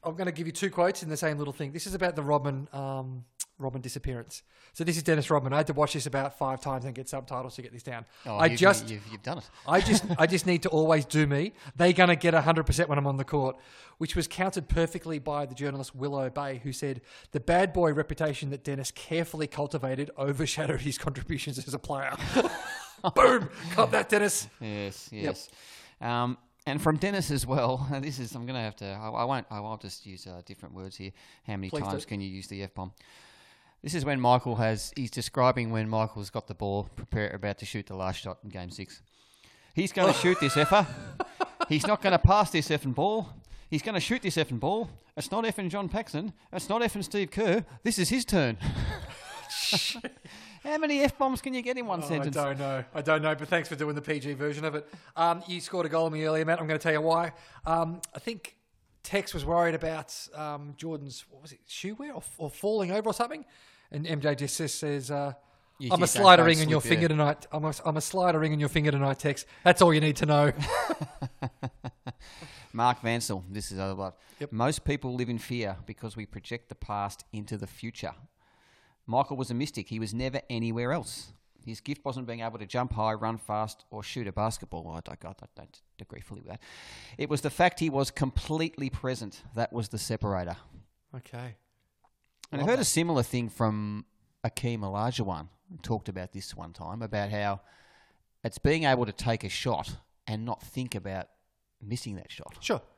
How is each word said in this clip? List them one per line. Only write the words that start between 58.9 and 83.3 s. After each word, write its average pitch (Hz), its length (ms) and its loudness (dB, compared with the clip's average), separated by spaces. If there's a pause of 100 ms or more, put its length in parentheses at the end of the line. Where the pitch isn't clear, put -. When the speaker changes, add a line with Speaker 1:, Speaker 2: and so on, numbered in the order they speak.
Speaker 1:
Tex 196 300 -2
was 147 120 -4
worried 170 300 4
about, 160 380 -4 (220)
um, 147 400 -8
Jordan's, 143 540 -8
what - 120 -20
was 147 120 -18
it, - 120 -20
shoe 202 300 -8
wear 285 180 -12
or, 160 80 -10 (160)
or 151 120 -6
falling 202 420 0
over 214 180 0
or 208 40 0
something? 262 320 -4 (460)
And 147 140 -4
M 160 140 -2
J 147 160 2
just 135 220 -4
says, 156 160 -2
says, 143 380 -4
uh, 143 220 -2 (460)
Speaker 2:
You 127 140 0
Speaker 1:
"I'm 180 60 4
a 175 40 6
Speaker 2:
just - 120 2
don't, 202 80 4
Speaker 1:
slider 180 200 12
Speaker 2:
don't 160 40 8
Speaker 1:
ring 160 140 6
on 156 80 2
your 156 120 4
Speaker 2:
slip, - 100 2
yeah. 170 60 8
Speaker 1:
finger 165 100 4
tonight. 151 460 2
I'm 151 120 -2
a, 156 80 0 (120)
I'm 156 120 0
a 151 40 -2
slider 180 380 2
ring 151 120 2
on 151 80 0
your 147 100 2
finger 151 220 2
tonight, 139 280 2
Tex. 143 260 -2 (180)
That's 180 180 10
all 170 120 10
you 151 80 6
need 151 160 4
to - 80 2
know." 147 320 6
<laughs> 147 40 -2 (2000)
Speaker 2:
Mark 120 300 2
Vansel, 113 480 -2
this 101 220 -8
is 95 80 -8
other 95 160 -2
blood. 95 180 -6 (260)
Speaker 1:
Yep. 147 120 -8
Speaker 2:
"Most 120 340 0
people 135 300 -2
live 123 140 -4
in 117 100 -2
fear 110 460 -6
because 110 300 -12
we 110 100 -10
project - 440 -12
the - 60 -14
past 101 580 -6
into 107 240 -8
the 98 100 -8
future. 107 460 -12 (920)
Michael 135 300 0
was 127 120 -6
a 120 60 -4
mystic. 127 340 -6
He 110 100 -6
was 110 140 -6
never 127 280 -4 (100)
anywhere 117 420 -2
else. - 400 -8 (320)
His 113 160 -12
gift 143 240 -8
wasn't 127 220 -6
being 117 140 -8
able 113 180 -6
to 104 80 -10
jump 123 260 -2
high, 110 200 0
run 110 260 -4